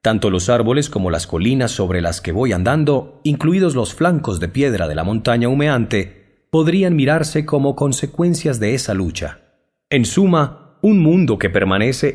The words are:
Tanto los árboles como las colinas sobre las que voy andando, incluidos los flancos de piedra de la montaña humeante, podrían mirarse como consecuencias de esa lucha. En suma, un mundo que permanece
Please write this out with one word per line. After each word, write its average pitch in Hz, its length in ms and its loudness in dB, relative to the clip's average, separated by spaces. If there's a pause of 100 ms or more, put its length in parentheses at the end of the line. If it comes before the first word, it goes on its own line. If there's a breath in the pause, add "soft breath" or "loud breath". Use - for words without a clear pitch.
Tanto 110 260 0
los 92 220 0
árboles 120 400 2
como 92 200 -2
las 80 160 -4
colinas 117 440 0
sobre 92 320 -2
las 85 180 -4
que 87 120 -6
voy 113 200 0
andando, 135 720 0
incluidos 160 500 0
los 120 200 -2
flancos 156 460 0
de 85 80 -2
piedra 117 380 0
de 76 80 -2
la 82 100 -2
montaña 117 440 0
humeante, 123 1000 -2
podrían 175 440 2
mirarse 151 520 0
como 139 280 0
consecuencias 143 840 -2
de 107 140 0
esa 127 180 -4
lucha. 90 480 -4 (480)
En 127 160 2
suma, 170 800 0
un 208 160 4
mundo 160 400 2
que 101 100 -2
permanece 98 680 0